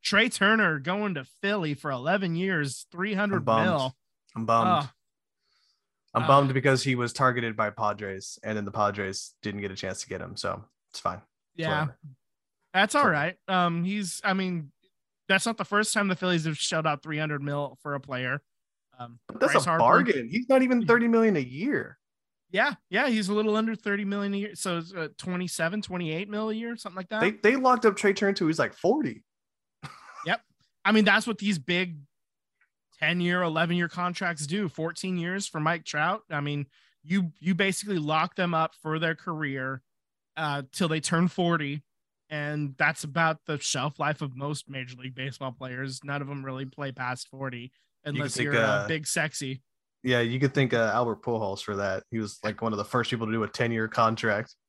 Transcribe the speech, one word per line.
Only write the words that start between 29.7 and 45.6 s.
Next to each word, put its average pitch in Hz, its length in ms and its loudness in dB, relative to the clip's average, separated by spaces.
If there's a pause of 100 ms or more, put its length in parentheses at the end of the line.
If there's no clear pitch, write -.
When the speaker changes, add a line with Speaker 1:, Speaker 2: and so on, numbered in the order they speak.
Speaker 2:
<laughs> - 80 -14 (360)
Speaker 1:
Yep. 185 160 0 (420)
I 196 80 6
mean, 214 140 8
that's 214 220 6
what 226 100 -2
these 196 220 0
big 175 380 -2 (1000)
ten-year, 175 440 0
eleven-year 170 460 2
contracts 175 580 -4
do. 190 220 -2
Fourteen 170 480 -4
years 185 280 -4
for - 140 -8
Mike 160 260 0
Trout. 165 360 0 (100)
I 147 100 -2
mean, 143 240 -4 (380)
you, 175 360 0
you 180 140 0
basically 196 460 0
lock 156 360 0
them 175 200 0
up 160 260 0
for 156 160 -4
their 160 160 -2
career, 135 720 -6 (520)
uh, 143 360 -4
till 170 160 0
they 156 120 0
turn 170 280 2
forty, 160 560 0 (480)
and 147 460 -4
that's 151 260 2
about 160 420 2
the 151 140 -4
shelf 143 400 -4
life 151 240 -2
of 131 120 -8
most 143 320 -6
Major 127 300 -12
League 127 160 -14
Baseball 131 380 -8
players. 127 520 -8